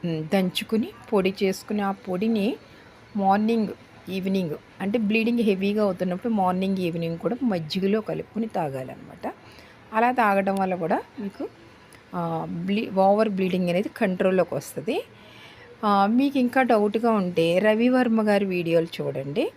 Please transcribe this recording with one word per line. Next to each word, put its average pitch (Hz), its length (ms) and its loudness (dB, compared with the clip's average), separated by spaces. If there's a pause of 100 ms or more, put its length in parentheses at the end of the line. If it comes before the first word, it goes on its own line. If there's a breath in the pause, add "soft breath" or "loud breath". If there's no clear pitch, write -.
ఉమ్, 160 180 -4 (100)
దంచుకుని, 214 540 -2 (260)
పొడి 190 200 2 (100)
చేసుకుని, 196 380 -2
ఆ 196 100 -2
పొడిని 202 640 -2 (600 loud breath)
మార్నింగ్, 208 520 2 (420)
ఈవినింగ్, 185 460 -2 (260)
అంటే 202 160 -2
బ్లీడింగ్ 226 420 2
హెవీగా 202 440 2
అవుతున్నప్పుడు 185 500 -2
మార్నింగ్, 190 440 0
ఈవినింగ్ 165 400 -4
కూడా - 260 -2
మజ్జిగలో 196 580 0
కలుపుకొని 185 460 -6
తాగాలన్నమాట. 139 880 -8 (600 loud breath)
అలా 240 180 4
తాగడం 196 440 2
వల్ల 190 200 0
కూడా 185 260 -2 (180)
మీకు, 208 280 -8 (680 loud breath)
ఆ, 165 340 -4
బ్లీ-, 190 500 -2
ఓవర్ 208 300 4
బ్లీడింగ్ 185 400 -2
అనేది 175 200 0
కంట్రోల్లోకి 185 680 0
వస్తది. 247 480 -6 (800 loud breath)
ఆ, 202 220 4
మీకు 269 320 2
ఇంకా 254 240 2
డౌట్‌గా 226 500 2
ఉంటే 180 480 2
రవివర్మ 226 720 4
గారి 202 160 4
వీడియోలు 170 420 2 (140)
చూడండి. 143 560 -4